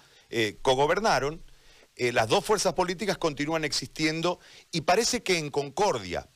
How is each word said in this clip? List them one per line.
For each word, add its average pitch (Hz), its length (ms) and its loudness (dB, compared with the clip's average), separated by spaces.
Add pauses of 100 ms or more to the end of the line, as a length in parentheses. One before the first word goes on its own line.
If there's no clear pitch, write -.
(300)
eh, 110 320 -2
cogobernaron, 151 800 2 (560)
eh, 120 160 0
las 113 160 2
dos 190 160 2
fuerzas 196 280 2
políticas 185 440 -2
continúan 151 480 -2
existiendo 156 760 -2 (320)
y 165 100 -4
parece 220 420 2
que 180 140 0
en 147 120 -4
concordia, 135 760 -2 (100)